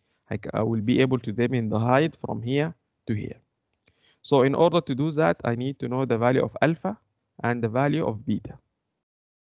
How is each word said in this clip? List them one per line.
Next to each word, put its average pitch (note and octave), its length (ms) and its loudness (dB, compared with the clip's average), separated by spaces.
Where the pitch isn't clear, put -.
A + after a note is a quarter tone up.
I A2 60 -4
c-, - 180 -10
I G#2 80 0
will A2+ 200 0
be A#2 200 2
able C3 160 2
to A#2 140 -6
determine A#2 380 -2
the G#2+ 100 -2
height C3 440 2
from A2+ 200 -6
here C#3+ 320 -2
to A2+ 80 -2
here. - 220 -8
So B2 220 4
in C#3 100 2
order E3 260 4
to C#3+ 140 -4
do D3 200 -2
that, D#3+ 300 0
I A#2 120 0
need C3 240 -6
to B2+ 80 -6
know B2+ 180 -2
the A#2+ 140 0
value B2 240 2
of - 180 -6
alpha E3 340 0
and A#2 220 -2
the A#2 40 -2
value C#3+ 380 0
of A2+ 180 -4
beta. - 320 -4